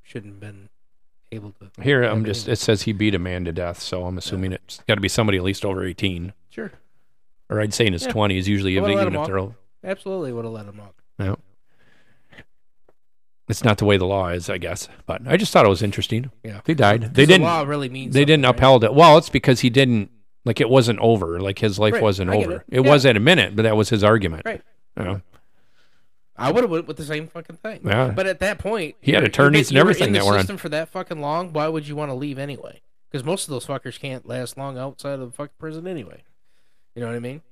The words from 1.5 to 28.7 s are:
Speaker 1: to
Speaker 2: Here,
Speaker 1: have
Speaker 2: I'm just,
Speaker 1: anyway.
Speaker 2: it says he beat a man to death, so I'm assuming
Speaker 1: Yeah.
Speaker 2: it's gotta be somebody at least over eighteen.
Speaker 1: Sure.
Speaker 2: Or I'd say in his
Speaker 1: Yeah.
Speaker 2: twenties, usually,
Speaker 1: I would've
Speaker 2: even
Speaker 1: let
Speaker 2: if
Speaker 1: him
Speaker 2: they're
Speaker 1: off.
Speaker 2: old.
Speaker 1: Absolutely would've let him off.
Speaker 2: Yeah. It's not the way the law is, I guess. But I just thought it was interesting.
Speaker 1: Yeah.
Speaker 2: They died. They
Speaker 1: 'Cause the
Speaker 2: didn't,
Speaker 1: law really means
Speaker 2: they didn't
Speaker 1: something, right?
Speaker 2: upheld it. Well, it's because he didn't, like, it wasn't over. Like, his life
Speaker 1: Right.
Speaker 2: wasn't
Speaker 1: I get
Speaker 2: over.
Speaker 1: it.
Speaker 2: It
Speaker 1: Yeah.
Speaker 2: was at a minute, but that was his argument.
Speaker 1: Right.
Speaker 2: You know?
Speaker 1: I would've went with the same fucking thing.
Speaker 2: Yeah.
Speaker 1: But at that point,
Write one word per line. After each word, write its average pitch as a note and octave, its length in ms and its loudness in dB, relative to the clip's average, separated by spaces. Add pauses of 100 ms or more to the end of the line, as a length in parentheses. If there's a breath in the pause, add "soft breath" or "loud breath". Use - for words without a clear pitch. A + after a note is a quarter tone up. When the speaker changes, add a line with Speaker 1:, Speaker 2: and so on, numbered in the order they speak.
Speaker 1:
to - 220 -20
Speaker 2:
Here, C#3 220 2
Speaker 1:
have A2 80 0
Speaker 2:
I'm A2 120 -2
just, G#2+ 220 -6
Speaker 1:
anyway. - 80 -2
Speaker 2:
it - 20 -4
says - 260 0
he A2+ 120 -4
beat G2+ 200 0
a F2+ 40 -2
man F2+ 260 -6
to E2+ 80 -6
death, E2+ 280 -8
so F2+ 260 -8
I'm F#2 100 -6
assuming F#2 360 -6
Speaker 1:
Yeah. - 120 -10
Speaker 2:
it's - 140 -20 (100)
gotta G#2 140 2
be G#2 60 0
somebody G#2+ 280 0
at F2+ 80 -2
least F#2+ 220 -4
over F#2+ 180 -4
eighteen. F#2 480 -6 (160)
Speaker 1:
Sure. A3 240 -14 (800)
Speaker 2:
Or G#2+ 100 -2
I'd G#2 140 -2
say A#2 120 2
in G2 60 2
his F2 140 -4
Speaker 1:
Yeah. A#3+ 60 -6
Speaker 2:
twenties, G2 360 0
usually, G2 300 0
Speaker 1:
I - 20 2
would've G2+ 140 0
Speaker 2:
even G2 40 0 (140)
Speaker 1:
let - 0 -
Speaker 2:
if - 80 -6
Speaker 1:
him D#3 60 -4
Speaker 2:
they're F#2+ 120 -4
Speaker 1:
off. F#2 60 -4
Speaker 2:
old. A2+ 100 -14 (300)
Speaker 1:
Absolutely F#3+ 480 -8
would've A#2 200 -10
let G#2+ 140 -14
him G2+ 140 -20
off. G2+ 140 -20 (240)
Speaker 2:
Yeah. F#2+ 160 -4 (2250 soft breath)
It's - 160 -6
not G#2+ 140 4
the A2 60 -2
way G2+ 120 4
the F2+ 100 0
law F#2+ 220 -2
is, F2 200 -6
I F#2+ 100 -6
guess. E2+ 300 -10 (180 soft breath)
But - 200 -8
I C#3 100 0
just G3+ 160 -2
thought D3+ 140 6
it - 20 6
was F#2+ 140 2
interesting. A2 480 -4 (140)
Speaker 1:
Yeah. G#2 220 -14
Speaker 2:
They D#3+ 80 0
died. A2+ 280 4
They A2 40 -6
Speaker 1:
'Cause B2+ 80 -10
the C3 120 6
Speaker 2:
didn't, F3+ 160 8
Speaker 1:
law E3 220 0
really C#3+ 240 -6
means C3 260 -10
Speaker 2:
they C#3 100 6
didn't D3 200 4
Speaker 1:
something, B2 180 4
right? C3 60 8
Speaker 2:
upheld B2 160 8
it. A2 100 2
Well, D#3 240 10
it's - 100 2
because B2+ 300 2
he B2+ 120 2
didn't, A#2+ 380 2 (360)
like, A#2 160 -2
it A#2 100 2
wasn't A#2+ 300 4
over. F#2 400 0
Like, G2 180 -6
his G#2 180 -2
life G#2+ 180 2
Speaker 1:
Right. A2 80 0
Speaker 2:
wasn't F#2+ 280 0
Speaker 1:
I G2+ 60 0
get G2+ 100 0
Speaker 2:
over. F2+ 120 -6
Speaker 1:
it. - 100 -16
Speaker 2:
It B2+ 160 0
Speaker 1:
Yeah. C#3 80 6
Speaker 2:
was C3+ 120 6
at B2 120 6
a G2+ 40 2
minute, A2+ 360 2
but A2 60 0
that A2 140 2
was G#2+ 120 2
his G#2 160 2
argument. G2 420 2
Speaker 1:
Right. A3 160 -10 (340)
Speaker 2:
You - 60 -8
know? F#2+ 200 -6 (1160)
Speaker 1:
I B2+ 120 -2
would've A#3 180 2
went E3 160 -4
with D3+ 100 -12
the D#3 80 -12
same D3+ 240 -8
fucking E3 280 -18
thing. A3 280 -14
Speaker 2:
Yeah. A2+ 260 0
Speaker 1:
But F#3+ 160 -2
at F#3+ 140 -4
that F#3+ 180 -4
point, F#3+ 420 -6